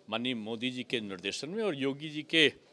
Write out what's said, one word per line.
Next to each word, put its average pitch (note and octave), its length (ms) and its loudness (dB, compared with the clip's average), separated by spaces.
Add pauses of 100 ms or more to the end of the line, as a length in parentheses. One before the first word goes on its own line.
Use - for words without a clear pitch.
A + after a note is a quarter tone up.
माननीय A#2 240 -2
मोदी A2+ 380 -4
जी B2 120 -6
के A#2+ 160 0
निर्देशन G2 500 -4
में A3 140 -4
और F3+ 120 0
योगी C#3 340 -2
जी D3+ 140 -8
के D#3 300 6 (180)